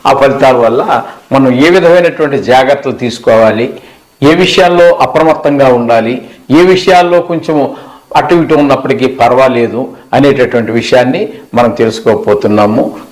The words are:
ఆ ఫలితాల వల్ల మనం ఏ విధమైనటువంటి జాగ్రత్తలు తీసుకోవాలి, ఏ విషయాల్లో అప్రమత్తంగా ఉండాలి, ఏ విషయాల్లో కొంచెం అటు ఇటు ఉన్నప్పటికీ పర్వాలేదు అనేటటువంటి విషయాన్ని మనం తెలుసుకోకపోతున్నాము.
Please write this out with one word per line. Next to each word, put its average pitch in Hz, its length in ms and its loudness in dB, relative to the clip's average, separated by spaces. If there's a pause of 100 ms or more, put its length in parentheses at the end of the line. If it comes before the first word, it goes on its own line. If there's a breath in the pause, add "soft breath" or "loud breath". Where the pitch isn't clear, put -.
ఆ 139 60 2
ఫలితాల 135 440 2
వల్ల 120 480 -2 (280 loud breath)
మనం 135 200 2
ఏ 139 180 2
విధమైనటువంటి 170 720 2
జాగ్రత్తలు 135 500 0
తీసుకోవాలి, 113 840 0 (480 loud breath)
ఏ 147 120 4
విషయాల్లో 175 600 2
అప్రమత్తంగా 151 800 0
ఉండాలి, 117 480 -2 (280 loud breath)
ఏ 156 120 4
విషయాల్లో 180 580 2
కొంచెం 156 500 -4 (460 loud breath)
అటు 165 180 0
ఇటు 160 200 2
ఉన్నప్పటికీ 131 520 0
పర్వాలేదు 120 840 0 (240 loud breath)
అనేటటువంటి 123 600 0
విషయాన్ని 127 560 0 (260 loud breath)
మనం 120 160 0
తెలుసుకోకపోతున్నాము. 107 1300 -2 (160 loud breath)